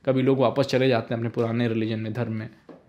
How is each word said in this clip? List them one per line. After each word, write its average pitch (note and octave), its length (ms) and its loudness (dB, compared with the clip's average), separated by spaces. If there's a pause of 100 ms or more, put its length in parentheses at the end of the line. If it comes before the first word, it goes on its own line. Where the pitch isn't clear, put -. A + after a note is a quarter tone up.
कभी C3 160 2
लोग C3 160 4
वापस C3 280 2
चले C3 220 2
जाते A#2+ 260 2
हैं A2+ 60 -4
अपने A#2 100 -4
पुराने A#2 380 0
रिलीजन A2+ 320 -2
में, A2 140 -6
धर्म A2+ 180 -4
में, A2 180 -8 (400)